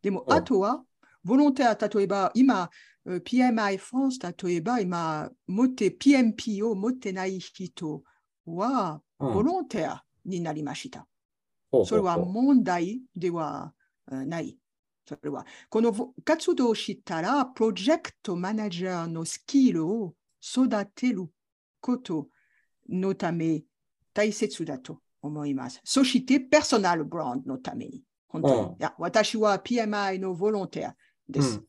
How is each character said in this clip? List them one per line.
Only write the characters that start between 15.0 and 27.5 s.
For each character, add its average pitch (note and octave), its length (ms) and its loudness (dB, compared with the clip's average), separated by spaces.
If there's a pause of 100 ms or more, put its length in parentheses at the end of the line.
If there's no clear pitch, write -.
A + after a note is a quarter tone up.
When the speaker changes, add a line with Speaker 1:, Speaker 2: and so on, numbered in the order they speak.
Speaker 1:
そ - 180 -14
れ D3 80 -6
は、 - 120 -10 (260)
こ A3 120 2
の A#3 100 4
ぼ-、 A3 220 -6 (100)
活 E4+ 300 2
動 B3+ 160 2
を A3 60 2
し - 260 -8
た E3 180 -6
ら、 B3+ 280 0
プ - 160 -2
ロ A3 100 2
ジ F#3 180 0
ェ E4+ 60 4
ク - 140 -10 (100)
ト F#3 140 -6
マ F#3 180 -4
ネ G#3+ 120 -4
ー G#3 40 -4
ジ F3 160 -6
ャ F3 200 -4
ー - 20 -8
の E3 180 -6
ス - 140 -10
キ B3+ 340 4
ル D#3+ 140 0
を G3+ 260 -4 (260)
育 A3 460 0
て B3 260 -2
る F#3 160 -4 (540)
こ B3 160 0
と D#3+ 320 -6 (580)
の F#3+ 280 -2
た F3+ 160 -2
め、 D#3+ 320 -2 (500)
大 G#3 180 2
切 G3+ 340 -4
だ D3 120 -8
と - 240 -16 (180)
思 D3+ 280 -8
い C#3+ 80 -2
ま B2+ 160 -6
す。 - 120 -20
そ - 200 4
し B3+ 200 2
て、 C4+ 160 4
パ D4+ 200 4
ー - 20 4
ソ C4 160 2
ナ F#3 180 4
ル G#3 100 -2
ブ E3 120 -8
ラ D3 160 -4
ン C3+ 80 -4
ド C3+ 120 -8